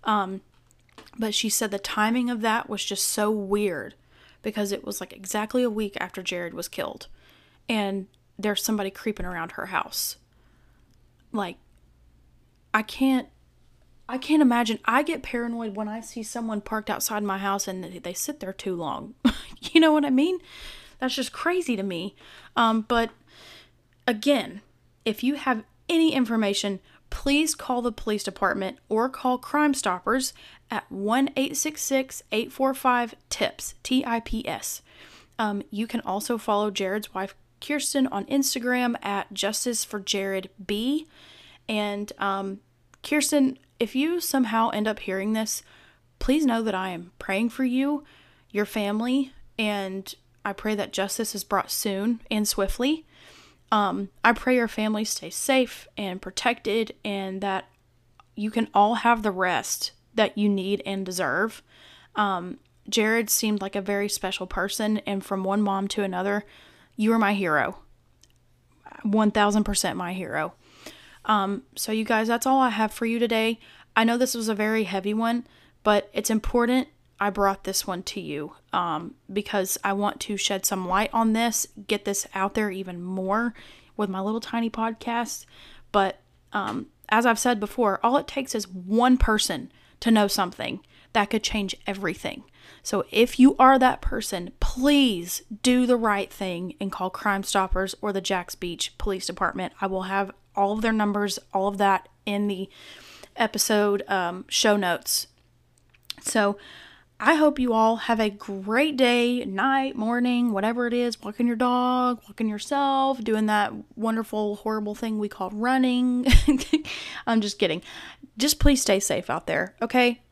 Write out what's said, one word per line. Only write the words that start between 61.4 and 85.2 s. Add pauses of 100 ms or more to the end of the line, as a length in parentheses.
Um, (280)
Jared
seemed
like
a
very
special
person,
and
from
one
mom
to
another, (500)
you
are
my
hero. (1200)
One
thousand
percent
my
hero. (720)
Um, (140)
so
you
guys,
that's
all
I
have
for
you
today. (340)
I
know
this
was
a
very
heavy
one, (380)
but
it's
important (320)
I
brought
this
one
to
you, (180)
um, (180)
because
I
want
to
shed
some
light
on
this, (200)
get
this
out
there
even
more (420)
with
my
little
tiny
podcast. (460)